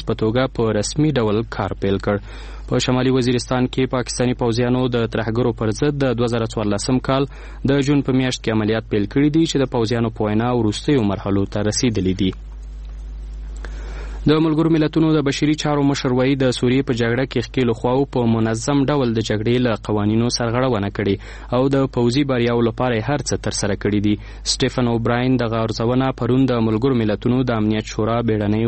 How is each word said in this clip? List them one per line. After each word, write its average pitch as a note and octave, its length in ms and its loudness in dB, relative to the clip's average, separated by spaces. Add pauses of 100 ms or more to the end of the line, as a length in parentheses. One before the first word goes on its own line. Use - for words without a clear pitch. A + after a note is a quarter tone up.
په A#2 140 0
توګه A2+ 200 0 (140)
په A#2+ 60 0 (160)
رسمي D3 400 0
ډول A2 240 0 (140)
کار F#2+ 240 -4
پیل G2 260 0
کړ. G#2 100 2 (520)
په B2 100 0
شمالي B2+ 320 2
وزیرستان B2+ 560 0
کې B2+ 300 -2
پاکستاني B2 380 -2
پوځیانو B2 540 0
د A#2+ 180 0
ترهګرو A2+ 460 0
پر A2+ 180 -2
ضد D3 320 0
د B2 160 0
دوه A#2+ 80 2
زره A2+ 280 0
څوارلسم G#2 440 0
کال C3+ 240 0 (420)
د C#3 220 2
جون C#3+ 160 4
په C3+ 100 -2
میاشت C3 300 0
کې - 80 -2
عملیات A2 400 0
پیل G#2 160 0
کړي C#3+ 240 2
دي D#3+ 160 4
چې D#3 160 -2
د - 20 4 (120)
پوځیانو A#2 340 0
په A2+ 140 -6
وینا G#2+ 280 0
وروستیو A#2 600 2
مرحلو G2 320 0
ته G2+ 140 -4 (120)
رسیدلي G2+ 440 0
دي. F#2 180 0 (2000)
د D3+ 160 4
ملګرو D#3+ 280 2
ملتونو D#3 400 2
د D#3 120 4
بشري D3 380 2
چارو D3 220 0
مشر C#3 320 2
وایي، C3 260 2
د B2+ 160 4
سوریې B2+ 300 2
په B2 120 0
جګړه A#2+ 320 2
کې B2+ 140 0
ښکېلو A#2+ 340 0
خواو B2+ 340 2
په A#2+ 200 2
منظم A2+ 440 0 (120)
ډول C3 220 2
د A2+ 80 0
جګړې A2 360 0 (100)
له A#2 60 2 (160)
قوانینو G#2+ 480 2
سرغړونه A#2 600 0
کړې G2+ 200 0 (400)
او C3 180 2
د C3+ 100 2 (120)
پوځي B2 340 2
بریاو A#2+ 380 2
لپاره A#2+ 280 0
یې A2 140 -2
هر D3 180 0
څه G#2 60 0 (100)
ترسره G2+ 320 -2
کړي G#2 300 0
دي. G#2 80 4 (380)
سټیفن B2+ 420 0
اوبراین A#2+ 500 0
دغه A2+ 220 -2
ارزونه B2 520 0
پرون B2 300 2
د A#2+ 180 2
ملګرو A2+ 380 2
ملتونو A#2+ 400 0
د A#2+ 160 0
امنیت G#2+ 320 0
شورا A2+ 320 0
بیړنۍ G#2+ 440 0